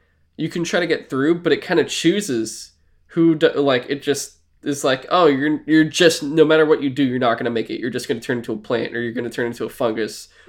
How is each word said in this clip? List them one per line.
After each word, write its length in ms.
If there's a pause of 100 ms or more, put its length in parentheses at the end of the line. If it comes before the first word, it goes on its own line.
(380)
you 100
can 160
try 160
to 60
get 240
through, 300
but 120
it 120
kinda 220
chooses 880 (340)
who 260
do, 200
like, 360
it 140
just 340 (240)
is 220
like, 260
"Oh, 160
you're, 400
you're 200
just, 360
no 240
matter 220
what 160
you 80
do, 100
you're 160
not 220
gonna 100
make 220
it. 80
You're 100
just 180
gonna 120
turn 200
into 140
a 40
plant, 380
or 60
you're 120
gonna 180
turn 160
into 180
a 40
fungus, 580 (220)